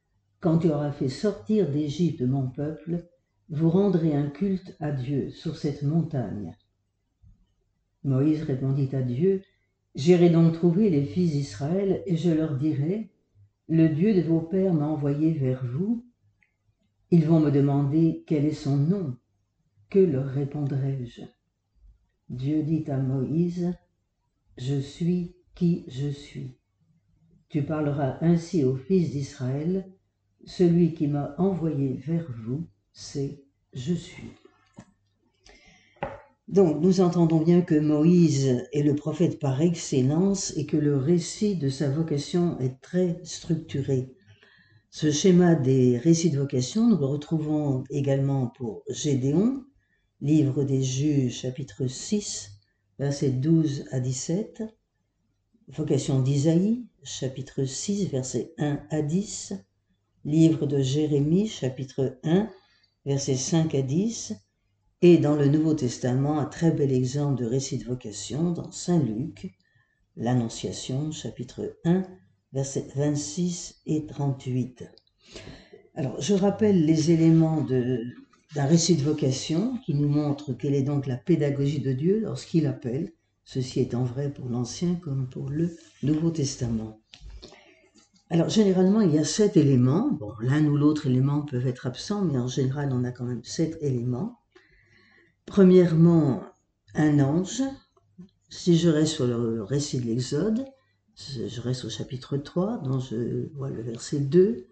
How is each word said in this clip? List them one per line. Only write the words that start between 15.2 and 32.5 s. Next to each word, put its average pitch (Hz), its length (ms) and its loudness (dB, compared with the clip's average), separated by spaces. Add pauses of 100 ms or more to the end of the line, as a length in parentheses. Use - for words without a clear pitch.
vers 127 320 -2
vous. 190 400 -4 (1040)
Ils 165 160 6
vont 160 140 6
me 147 100 4
demander 143 800 2
quel 147 180 0
est 147 80 0
son 143 240 -2
nom. 156 400 0 (720)
Que 196 80 0
leur 139 300 4
répondrai-je ? » 135 960 -4 (1080)
Dieu 139 320 -2
dit 156 300 -2
à 131 80 -2
Moïse, « 170 720 -2 (880)
Je 135 200 -4
suis 175 560 -4 (200)
qui 175 320 0
je 139 220 -6
suis. » 139 500 -12 (880)
Tu 143 140 -2
parleras 147 580 -2
ainsi 165 420 2
aux 131 120 2
fils 170 340 0
d'Israël, « 143 840 -4 (540)
Celui 170 480 4
qui 151 140 -2
m'a 143 320 -4
envoyé 156 540 0
vers 151 340 -4 (180)
vous, 143 220 -6 (260)